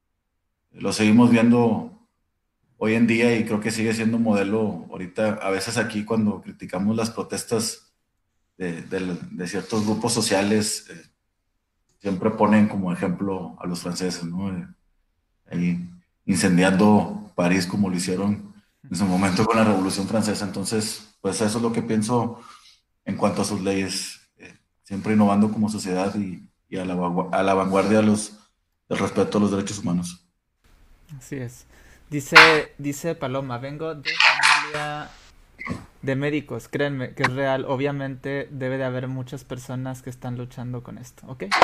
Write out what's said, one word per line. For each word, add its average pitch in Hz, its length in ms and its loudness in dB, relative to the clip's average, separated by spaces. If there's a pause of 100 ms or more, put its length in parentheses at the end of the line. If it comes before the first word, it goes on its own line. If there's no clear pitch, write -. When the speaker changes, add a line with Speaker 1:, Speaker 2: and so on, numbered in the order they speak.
(720)
Speaker 1:
Lo 98 200 -4
seguimos 110 380 8
viendo 117 800 4 (680)
hoy 110 180 0
en 117 120 4
día 117 300 4
y 107 80 0
creo 107 140 -2
que 110 120 -2
sigue 110 220 0
siendo 113 240 0
modelo 101 720 0
ahorita. 98 520 -4
A 98 100 -2
veces 98 260 -4
aquí 110 260 -2
cuando 104 380 0
criticamos 98 540 -4
las 113 160 -2
protestas - 840 -6 (640)
de, 85 240 -6
de, 92 360 -6 (140)
de 87 160 -8
ciertos 104 380 -4
grupos 113 280 -2
sociales, 104 760 0
eh, 85 200 -20 (880)
siempre 101 320 -2
ponen 104 360 6
como 95 240 -2
ejemplo 90 680 -4
a 90 60 -8
los 87 140 -6
franceses, 87 440 -4
¿no? 92 240 -6
Eh, 90 180 -8 (840)
ahí 87 380 -2 (360)
incendiando 92 1120 2
París 90 320 2
como 101 220 0
lo 87 60 -4
hicieron 92 580 -2 (360)
en - 80 -6
su 101 80 0
momento 92 400 2
con 113 100 2
la 110 80 6
Revolución 95 440 0
Francesa. 104 380 0
Entonces, 98 760 -6
pues 95 200 -2
eso 107 160 2
es 117 60 -2
lo 117 80 2
que 113 100 -2
pienso 110 600 0 (640)
en 98 120 -6
cuanto 101 240 0
a 98 40 0
sus 101 160 -4
leyes, 95 600 -4 (160)
eh, 92 200 -20 (260)
siempre 98 300 -4
innovando 104 380 6
como 107 180 0
sociedad 95 460 -2
y, 95 320 -6 (220)
y 95 80 -8
a 92 80 -4
la 92 100 -4
vagua-, 90 360 -2
a 98 120 2
la 98 100 2
vanguardia 95 440 4
de 107 60 6
los, 104 360 2 (480)
del - 120 -4
respeto 98 380 0
a 101 40 4
los 101 100 4
derechos 101 280 -2
humanos. 87 460 -4 (920)
Speaker 2:
Así - 200 -14
es. 123 280 -12 (440)
Dice, 147 280 0 (400)
dice 143 380 -4
Paloma, 135 420 -4
"Vengo 147 380 -8
de 143 160 -8
familia 151 960 0 (920)
de 135 140 -2
médicos, 143 520 -4
créanme 139 460 -2
que 139 100 -4
es 127 100 -2
real. 135 320 0
Obviamente 139 840 -4
debe 131 260 -4
de 135 60 -2
haber 127 240 -4
muchas 131 360 -8
personas 127 580 -10
que - 80 -12
están 123 280 -8
luchando 123 460 -10
con 110 140 -14
esto", - 300 -20
¿ok? 127 180 -12 (180)